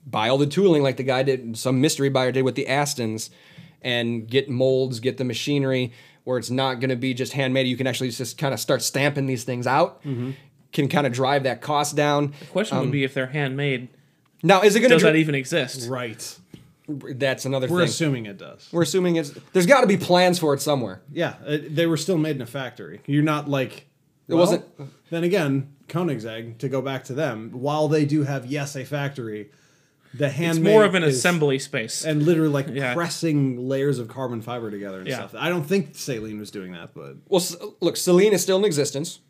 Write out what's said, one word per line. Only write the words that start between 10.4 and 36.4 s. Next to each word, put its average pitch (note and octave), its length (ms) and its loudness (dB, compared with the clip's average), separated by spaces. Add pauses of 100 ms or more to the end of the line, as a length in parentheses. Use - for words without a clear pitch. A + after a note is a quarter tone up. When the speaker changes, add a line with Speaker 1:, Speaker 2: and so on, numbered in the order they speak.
Speaker 1:
can C#3+ 160 0
kinda C#3+ 200 2
drive C3 340 0
that B2 180 -2
cost D3 340 -2
down. D3 460 2
Speaker 3:
The - 60 -18
question F#3 300 -2
Speaker 1:
Um, B2+ 80 0
Speaker 3:
would D3 60 0
be C#3 140 0
if C3 80 -4
they're C3 140 -2
handmade, C3+ 600 -4 (560)
Speaker 1:
Now, F#3 200 6
is G#3 120 8
it A#3 60 6
gonna A#3 140 8
Speaker 3:
does D#3+ 80 8
Speaker 1:
dri- D#3+ 80 8
Speaker 3:
that D#3 60 4
even D#3 180 2
exist? C3 520 -4
Speaker 2:
Right. B2 500 -10 (500)
Speaker 1:
That's C3+ 580 -4
another C3 220 -2
Speaker 2:
We're F3 140 2
Speaker 1:
thing. D#3 80 4
Speaker 2:
assuming B2 360 -2
it G2+ 120 -14
does. - 340 -20
Speaker 1:
We're E3+ 100 2
assuming F3 340 2
it's, D3+ 160 -2 (220)
there's F#3 120 4
gotta B3 220 6
be G3 100 4
plans F3+ 420 2
for D#3 140 0
it C3+ 80 -2
somewhere. A#2 400 -4 (100)
Speaker 2:
Yeah, D3 240 -6 (100)
it, D3 300 -6
they E3 100 2
were E3 120 0
still F3 200 -2
made D#3 180 0
in B2 60 -8
a A#2 60 -8
factory. A#2 580 -12
You're C#3+ 180 2
not D3+ 260 0
like, C3+ 380 -4 (400)
Speaker 1:
It E3 60 -4
Speaker 2:
well, E3 60 4
Speaker 1:
wasn't F#3 260 4 (440)
Speaker 2:
then E3 140 -4
again, D3 460 0 (180)
Koenigsegg, A#2 680 -6
to C#3+ 120 -6
go C3 120 -2
back C3 240 -6
to C3 80 -10
them, A#2+ 400 -4
while C#3+ 340 0
they D3+ 180 4
do D3 180 2
have, C3+ 220 -4
yes, C#3+ 300 -6
a C3+ 80 -8
factory, A#2+ 680 -6 (640)
the C3 120 0
Speaker 3:
It's C3 100 -2
Speaker 2:
handmade E3 380 2
Speaker 3:
more G#3+ 100 10
of F#3+ 120 4
an F3+ 80 2
Speaker 2:
is C#3+ 140 2
Speaker 3:
assembly D3+ 420 2
space. A#2+ 440 -8
Speaker 2:
and D3+ 200 0
literally, D#3+ 260 4
like, C#3 200 -2
Speaker 3:
Yeah. B2+ 240 -4
Speaker 2:
pressing C#3+ 760 -2
layers C3+ 300 0
of A#2 100 -8
carbon B2 320 -8
fiber A#2 280 -8
together G2+ 300 -10
and F#2 80 -12
Speaker 3:
Yeah. C3 80 -4 (120)
Speaker 2:
stuff. G#2 100 -18
I C3+ 100 -4
don't F3 180 -2
think F#3 280 -2
Saleen A2 460 -8
was G#2 120 -12